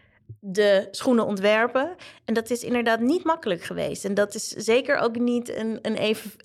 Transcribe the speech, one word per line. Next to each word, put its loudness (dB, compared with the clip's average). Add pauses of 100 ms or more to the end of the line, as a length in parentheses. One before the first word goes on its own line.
(400)
de 2
schoenen 2
ontwerpen. 0 (300)
En -2
dat -2
is -4
inderdaad 0
niet 2
makkelijk -2
geweest. -6
En -2
dat 0
is -8
zeker 0
ook 0
niet 0
een, -4
een -2
even, -2 (140)